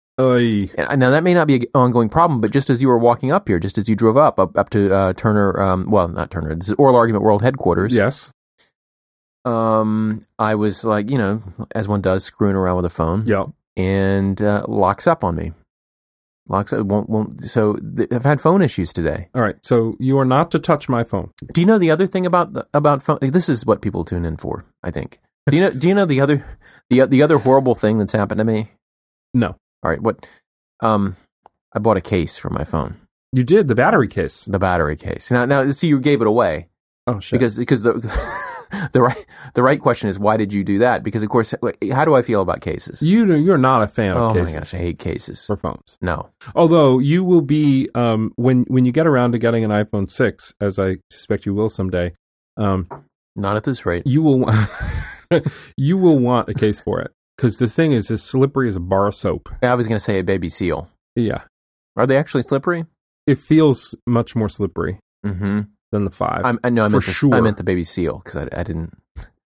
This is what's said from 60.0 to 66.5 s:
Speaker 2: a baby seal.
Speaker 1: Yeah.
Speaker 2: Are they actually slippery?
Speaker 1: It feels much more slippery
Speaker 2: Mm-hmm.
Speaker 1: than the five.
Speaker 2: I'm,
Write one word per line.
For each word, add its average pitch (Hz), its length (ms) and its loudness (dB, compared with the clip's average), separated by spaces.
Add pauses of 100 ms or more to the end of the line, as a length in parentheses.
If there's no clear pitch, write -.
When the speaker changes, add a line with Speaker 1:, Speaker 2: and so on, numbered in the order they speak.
Speaker 2:
a 92 40 -2
baby 87 260 -2
seal. 85 400 -4 (260)
Speaker 1:
Yeah. 113 280 -2 (520)
Speaker 2:
Are 117 100 2
they 135 120 4
actually 143 260 -2
slippery? 165 420 -4 (400)
Speaker 1:
It 139 140 2
feels 156 560 2 (120)
much 117 280 -2
more 107 140 0
slippery 90 500 -6 (260)
Speaker 2:
Mm-hmm. 101 360 -2 (300)
Speaker 1:
than 104 140 -2
the 92 60 -4
five. - 340 -4
Speaker 2:
I'm, 120 180 0